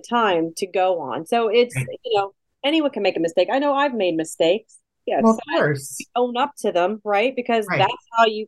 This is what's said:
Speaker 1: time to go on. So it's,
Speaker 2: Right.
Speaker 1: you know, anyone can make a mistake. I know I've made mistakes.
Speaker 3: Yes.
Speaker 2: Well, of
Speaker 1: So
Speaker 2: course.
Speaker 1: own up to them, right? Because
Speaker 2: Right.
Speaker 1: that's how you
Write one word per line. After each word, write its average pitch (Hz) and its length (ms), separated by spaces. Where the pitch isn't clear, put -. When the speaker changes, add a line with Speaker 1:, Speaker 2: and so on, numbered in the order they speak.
Speaker 1:
time 180 460
to 196 100
go 185 360
on. 135 240
So 233 240
it's, 240 260
Speaker 2:
Right. 131 120
Speaker 1:
you 466 120
know, 196 160
anyone 294 280
can 202 120
make 180 140
a - 20
mistake. 180 320
I 254 80
know 285 140
I've 277 200
made 185 220
mistakes. 214 640
Speaker 3:
Yes. 196 180
Speaker 2:
Well, 226 120
of 226 40
Speaker 1:
So 339 40
Speaker 2:
course. 151 400
Speaker 1:
own 247 180
up 277 220
to 202 160
them, 185 320
right? 214 280
Because 233 360
Speaker 2:
Right. 175 80
Speaker 1:
that's - 300
how 226 80
you 214 220